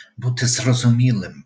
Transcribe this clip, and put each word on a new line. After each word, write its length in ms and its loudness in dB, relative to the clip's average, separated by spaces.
бути 300 -4
зрозумілим, 1000 0